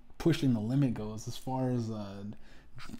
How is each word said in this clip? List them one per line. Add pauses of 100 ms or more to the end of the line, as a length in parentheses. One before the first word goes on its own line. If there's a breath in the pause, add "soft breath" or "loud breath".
(160)
pushing
the
limit
goes,
as
far
as,
uh, (760 soft breath)